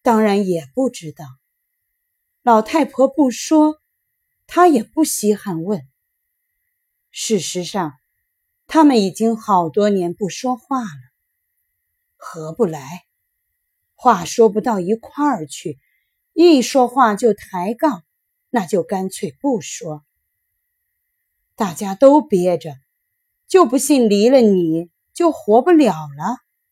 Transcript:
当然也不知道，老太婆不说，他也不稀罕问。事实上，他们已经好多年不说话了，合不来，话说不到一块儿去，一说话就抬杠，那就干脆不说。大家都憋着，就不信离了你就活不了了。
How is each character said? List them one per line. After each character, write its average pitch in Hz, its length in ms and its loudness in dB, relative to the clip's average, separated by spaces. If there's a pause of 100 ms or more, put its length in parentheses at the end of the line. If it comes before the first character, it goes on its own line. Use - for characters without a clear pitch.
当 220 220 2
然 202 240 0
也 165 260 -4
不 262 160 -2
知 165 220 -14
道， 147 140 -18 (1160)
老 220 220 4
太 302 200 0
婆 262 240 0
不 269 240 0
说， 302 500 0 (640)
他 359 220 2
也 262 160 2
不 - 200 -2
稀 214 300 -2
罕 180 300 -6
问。 175 240 -8 (1200)
事 - 280 -2
实 180 240 -8
上， 165 300 -6 (720)
他 311 160 2
们 262 180 4
已 190 100 -2
经 226 240 -2
好 185 340 0
多 208 200 0
年 180 240 -2
不 190 160 -6
说 254 280 -6
话 254 240 -6
了， 156 200 -14 (1120)
合 160 380 -14
不 226 120 0
来， 156 400 -10 (880)
话 202 320 0
说 226 240 2
不 208 120 -4
到 208 180 -2
一 180 140 -4
块 285 320 -8
儿 208 220 -4
去， - 320 -14 (540)
一 320 280 4
说 247 260 0
话 240 280 2
就 220 180 0
抬 190 400 -8
杠， 233 300 -4 (480)
那 214 160 -4
就 175 160 -2
干 190 260 -6
脆 - 300 -12
不 262 200 -2
说。 - 460 -14 (1500)
大 190 180 -6
家 196 220 -8
都 277 260 6
憋 180 380 -2
着， 156 160 -16 (720)
就 370 180 4
不 254 140 -2
信 262 280 2
离 208 220 2
了 262 120 6
你 175 500 0 (220)
就 339 180 0
活 226 320 2
不 359 80 2
了 294 220 4
了。 156 440 -10 (340)